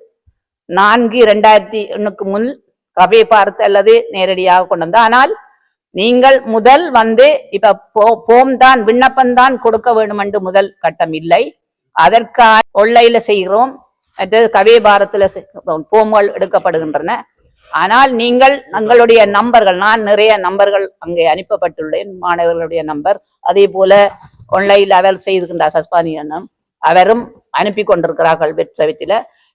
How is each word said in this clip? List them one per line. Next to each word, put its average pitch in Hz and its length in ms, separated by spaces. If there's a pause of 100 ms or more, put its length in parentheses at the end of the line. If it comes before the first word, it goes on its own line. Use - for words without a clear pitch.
(680)
நான்கு 214 560
ரெண்டாயிரத்தி 214 680
ஒண்ணுக்கு 202 340
முன் 208 240 (480)
கவே 185 280
பார்த்து 202 400
அல்லது 202 280 (180)
நேரடியாக 185 560
கொண்டு 170 180
வந்த, 175 160
ஆனால் 247 320 (640)
நீங்கள் 247 500
முதல் 226 460
வந்து, 226 360 (240)
இப்ப 196 240 (180)
போ-, 220 320
போம் 254 320
தான், 254 280
விண்ணப்பம் 254 500
தான் 254 240
கொடுக்க 226 360
வேணும் 214 240
என்று 202 220
முதல் 190 280 (120)
கட்டம் 165 320
இல்லை. 165 300 (540)
அதற்காக 220 760
கொள்ளையில 233 440
செய்கிறோம், 220 560 (460)
மற்றது 220 320
கவே 220 300
பாரத்துல 202 440
செ-, - 220 (440)
போம்கள் 214 420
எடுக்கப்படுகின்றன. 170 840 (560)
ஆனால் 220 400
நீங்கள் 247 420 (180)
எங்களுடைய 226 540
நம்பர்கள், 208 520
நான் 220 240
நிறைய 208 340
நம்பர்கள் 196 500 (120)
அங்கே 170 300
அனுப்பப்பட்டுள்ளேன், 180 920
மாணவர்களுடைய 170 640
நம்பர், 156 360 (220)
அதே 196 280
போல 190 240 (600)
ஆன்லைன்ல 196 480
அவர் 190 240
செய்திருக்கின்ற 175 460
சஸ்பானி 165 480
அண்ணன், 151 280 (360)
அவரும் 185 420 (260)
அனுப்பி 196 340
கொண்டிருக்கிறார்கள் 165 680
வெப்சைட்டில். 160 640 (360)